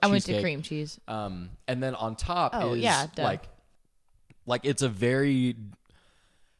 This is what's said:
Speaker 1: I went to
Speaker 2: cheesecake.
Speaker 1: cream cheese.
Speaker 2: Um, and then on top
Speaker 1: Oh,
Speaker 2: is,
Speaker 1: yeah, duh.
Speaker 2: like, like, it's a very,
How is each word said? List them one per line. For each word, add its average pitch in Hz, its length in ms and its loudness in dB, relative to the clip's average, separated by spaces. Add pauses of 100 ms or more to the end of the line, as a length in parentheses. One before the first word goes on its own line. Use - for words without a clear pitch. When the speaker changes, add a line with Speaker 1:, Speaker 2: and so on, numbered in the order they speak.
Speaker 1:
I 202 40 6
went 202 160 4
to - 40 -6
Speaker 2:
cheesecake. 143 160 0
Speaker 1:
cream 151 180 -2
cheese. 151 460 -8
Speaker 2:
Um, 95 440 -8 (180)
and 127 120 0
then 131 140 -2
on 113 220 -4
top 175 380 0
Speaker 1:
Oh, 127 180 0
Speaker 2:
is, 120 80 0
Speaker 1:
yeah, 156 340 2
duh. - 80 -4
Speaker 2:
like, - 200 0 (1000)
like, 123 200 0
it's 135 160 0
a 131 80 2
very, 127 680 2 (1040)